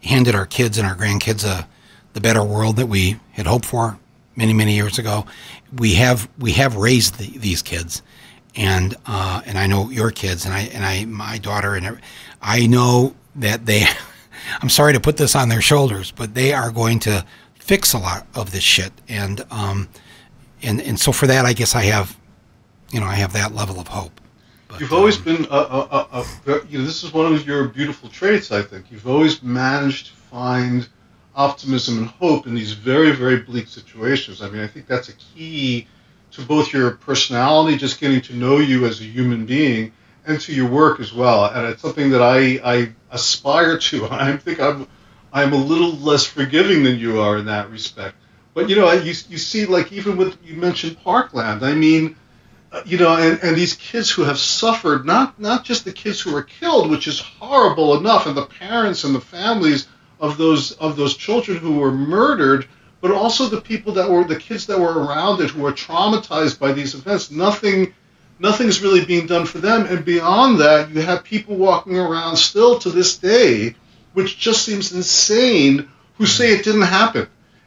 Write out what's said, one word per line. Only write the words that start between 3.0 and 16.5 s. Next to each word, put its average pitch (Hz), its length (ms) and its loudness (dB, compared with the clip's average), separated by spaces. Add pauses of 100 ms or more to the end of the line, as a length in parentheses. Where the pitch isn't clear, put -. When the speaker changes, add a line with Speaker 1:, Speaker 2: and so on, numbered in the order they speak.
Speaker 1:
had 104 140 -6
hoped 117 180 0
for 117 340 -4 (380)
many, 110 160 2
many 107 220 2
years 104 240 -2
ago, 107 260 -6 (520)
we 113 180 2
have, 120 340 2 (100)
we 120 140 -2
have 127 240 2
raised 113 420 2
the, 101 200 -14
these 98 240 -4
kids." 82 400 -10 (540)
And, 95 400 0 (100)
uh, 95 400 -6
and 101 100 -8
I 98 120 -2
know 98 220 0
your 110 200 -2
kids, 90 340 -6
and 92 80 -6
I, 92 100 -4
and 107 220 -8
I, 95 200 -4
my 110 340 -10
daughter, 101 380 -6
and 90 100 -6
every, 113 140 -10 (420)
I 117 240 2
know 123 480 4 (220)
that 110 300 -4
they, 107 180 2 (380)
<laughs> - 400 -12
I'm 135 80 -2
sorry 147 240 6
to 123 60 2
put 151 160 0
this 143 200 2
on 131 120 2
their 113 120 0
shoulders, 123 500 2
but 110 240 -10
they 131 180 2